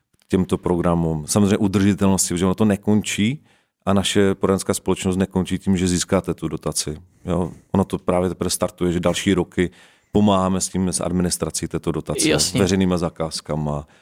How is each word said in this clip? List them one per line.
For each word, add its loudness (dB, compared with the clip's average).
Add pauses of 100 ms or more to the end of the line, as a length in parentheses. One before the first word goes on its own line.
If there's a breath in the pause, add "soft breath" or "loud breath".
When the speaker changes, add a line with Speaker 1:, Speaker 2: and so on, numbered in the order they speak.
(260 soft breath)
Speaker 1:
k -20
těmto 0
programům. 0
Samozřejmě 2
udržitelnosti, 2
protože 0
ono 2
to 0
nekončí 0 (420 soft breath)
a 0
naše 2
poradenská 0
společnost -2
nekončí 0
tím, 0
že 2
získáte 0
tu -6
dotaci. -6 (280)
Jo, -2 (200)
ono 2
to -6
právě 0
teprve -4
startuje, -2
že 0
další 0
roky 0 (420 soft breath)
pomáháme 2
s -4
tím, -2
s -4
administrací -4
této -4
dotace, -2
Speaker 2:
Jasně. 0
Speaker 1:
veřejnýma 2
zakázkama, -4 (140 soft breath)